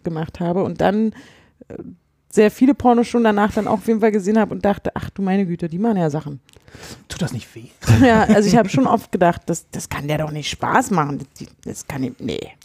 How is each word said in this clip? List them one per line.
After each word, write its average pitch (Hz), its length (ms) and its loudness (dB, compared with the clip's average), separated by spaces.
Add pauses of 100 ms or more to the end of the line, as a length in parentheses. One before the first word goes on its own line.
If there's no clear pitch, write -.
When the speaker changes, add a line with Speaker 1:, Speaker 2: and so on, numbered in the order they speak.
Speaker 1:
gemacht 160 380 -8
habe 175 240 -2
und 165 180 -6
dann, 208 300 0 (560)
äh, - 60 -14 (600)
sehr 214 160 6
viele 262 220 4
Pornos 240 360 2
schon 240 160 0
danach 208 280 2
dann 214 160 -2
auch 220 60 0
auf 190 140 -6
jeden 226 120 0
Fall 220 100 4
gesehen 208 280 0
habe 202 160 0
und 185 100 -6
dachte, - 300 -2
ach - 160 -10
du - 100 -12
meine 196 240 0
Güte, 170 240 -6
die 165 100 -8
machen 214 200 0
ja 165 100 0
Sachen. 147 320 -6 (640)
Speaker 2:
Tut - 140 -12
das 151 140 -4
nicht - 200 -12
weh? 113 120 -18 (180)
Speaker 1:
<laughs> - 180 6
Ja, 226 220 6
also 208 240 4
ich 196 80 4
habe 208 140 4
schon 262 160 2
oft - 260 0
gedacht, 175 340 2
das, - 240 -6
das - 200 -12
kann 147 180 -8
der 151 80 -2
doch 151 140 -6
nicht 151 180 -8
Spaß - 440 -2
machen. 143 260 0 (200)
Das, - 100 -16 (140)
das - 240 -12
kann 135 160 -8
ihm, - 180 -6
nee. 90 200 -6 (240)